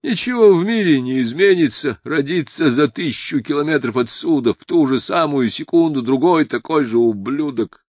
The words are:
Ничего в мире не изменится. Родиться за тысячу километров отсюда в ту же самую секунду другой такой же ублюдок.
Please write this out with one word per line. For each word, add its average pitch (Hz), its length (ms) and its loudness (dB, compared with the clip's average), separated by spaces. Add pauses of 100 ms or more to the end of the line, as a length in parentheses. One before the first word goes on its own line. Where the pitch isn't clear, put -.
Ничего 233 500 4
в 175 120 2
мире 202 340 2
не 127 220 -2
изменится. 147 800 0
Родиться 151 640 -2
за 127 200 2
тысячу 147 520 -6
километров 147 540 -2
отсюда 127 580 0
в - 120 -10
ту 165 220 2
же 131 120 0
самую 143 500 -2
секунду 156 520 0
другой 139 420 2
такой 139 400 -2
же 117 140 -2
ублюдок. 117 960 -2